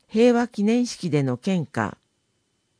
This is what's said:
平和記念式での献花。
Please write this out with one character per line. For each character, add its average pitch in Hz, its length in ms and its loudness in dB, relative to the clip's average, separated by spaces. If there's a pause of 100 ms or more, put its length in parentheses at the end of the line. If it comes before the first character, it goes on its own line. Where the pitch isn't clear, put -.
平 240 260 4
和 240 140 0
記 214 160 -6
念 233 240 2
式 - 240 -8
で 143 140 2
の 123 140 -2
献 185 280 -2
花。 - 320 -6 (800)